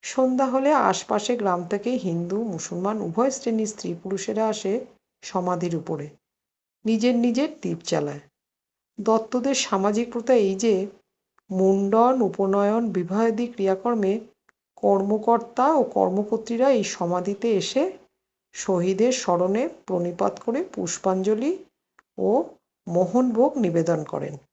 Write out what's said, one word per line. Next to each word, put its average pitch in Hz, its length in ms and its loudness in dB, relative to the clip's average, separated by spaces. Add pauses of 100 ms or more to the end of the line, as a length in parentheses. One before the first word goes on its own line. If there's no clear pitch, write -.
সন্ধ্যা 262 440 0
হলে 262 260 2
আশপাশে 220 640 0
গ্রাম 180 280 -2
থেকে 202 260 -4
হিন্দু, 180 540 -2
মুসলমান 190 560 -6
উভয় 202 300 0
শ্রেণীর 226 360 -4
স্ত্রী 190 360 -8
পুরুষেরা 202 440 -4
আসে 214 380 -4 (380)
সমাধির 175 540 -2
উপরে, 151 340 -6 (720)
নিজের 226 320 2
নিজের 240 440 0
দীপ 170 240 -4
জ্বালায়। 147 360 -2 (800)
দত্তদের 220 540 0
সামাজিক 214 580 0
প্রথা 240 220 2
এই 202 200 4
যে, 196 320 2 (640)
মুন্ডন, 196 720 4
উপনয়ন, 202 680 2
বিবাহাদি 208 580 0
ক্রিয়াকর্মে 208 760 0 (560)
কর্মকর্তা 214 960 2
ও 294 100 4
কর্মকর্ত্রীরা 214 880 0
এই 226 140 4
সমাধিতে 196 720 -2
এসে 277 360 0 (600)
শহীদের 190 600 0
স্মরণে 196 560 0 (180)
প্রণিপাত 175 560 -2
করে 262 220 -2
পুষ্পাঞ্জলি 208 1000 -2 (540)
ও 202 260 2 (440)
মোহনভোগ 226 680 2
নিবেদন 165 460 0
করেন। 147 320 -8 (160)